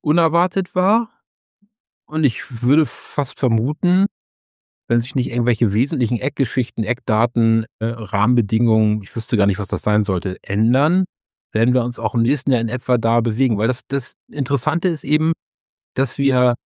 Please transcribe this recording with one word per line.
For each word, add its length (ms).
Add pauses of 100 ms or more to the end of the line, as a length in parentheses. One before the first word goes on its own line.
unerwartet 720
war. 340 (960)
Und 200
ich 360
würde 240
fast 540
vermuten, 680 (840)
wenn 120
sich 140
nicht 160
irgendwelche 420
wesentlichen 440
Eckgeschichten, 680
Eckdaten, 800 (140)
äh, 60
Rahmenbedingungen, 1160
ich 140
wüsste 220
gar 100
nicht, 120
was 100
das 120
sein 220
sollte, 400
ändern, 640 (480)
werden 200
wir 100
uns 140
auch 160
im 80
nächsten 300
Jahr 100
in 80
etwa 280
da 240
bewegen. 360
Weil 120
das, 180
das 280 (140)
Interessante 600
ist 160
eben, 260 (640)
dass 220
wir 380 (140)